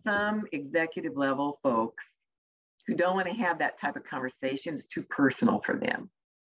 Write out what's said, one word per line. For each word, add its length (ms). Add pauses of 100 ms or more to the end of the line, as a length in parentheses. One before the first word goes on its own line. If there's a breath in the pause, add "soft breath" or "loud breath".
some 480
executive 640
level 480
folks 420 (800)
who 80
don't 220
wanna 180
have 240
that 220
type 160
of 80
conversation. 720
It's 100
too 160
personal 600
for 180
them 320 (340)